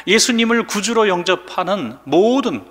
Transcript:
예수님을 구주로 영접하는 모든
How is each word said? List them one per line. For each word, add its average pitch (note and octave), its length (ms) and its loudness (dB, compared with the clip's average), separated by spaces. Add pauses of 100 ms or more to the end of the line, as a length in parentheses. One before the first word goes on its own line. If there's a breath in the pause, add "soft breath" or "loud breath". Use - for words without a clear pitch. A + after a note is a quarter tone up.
예수님을 A3+ 600 2
구주로 G#3+ 400 0
영접하는 F3+ 960 -2
모든 G3 680 0